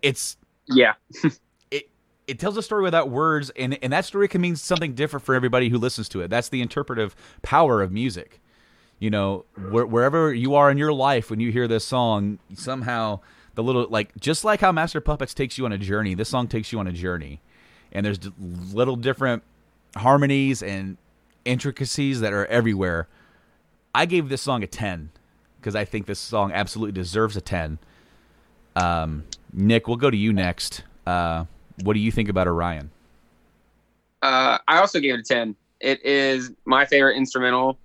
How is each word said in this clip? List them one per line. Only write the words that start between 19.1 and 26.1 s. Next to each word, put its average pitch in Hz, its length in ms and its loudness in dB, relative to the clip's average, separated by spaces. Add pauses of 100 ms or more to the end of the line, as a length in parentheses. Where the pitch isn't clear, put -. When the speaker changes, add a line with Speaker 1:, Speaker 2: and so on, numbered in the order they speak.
Speaker 1:
harmonies 135 680 4
and 95 360 -8 (480)
intricacies 135 720 -2
that 104 140 0
are 101 120 0
everywhere. 95 640 0 (840)
I 147 100 4
gave 170 240 0
this 131 140 -4
song 123 200 -2
a 95 40 -6
ten'cause - 1080 -10
I 104 120 -2
think 107 180 -6
this 101 140 -8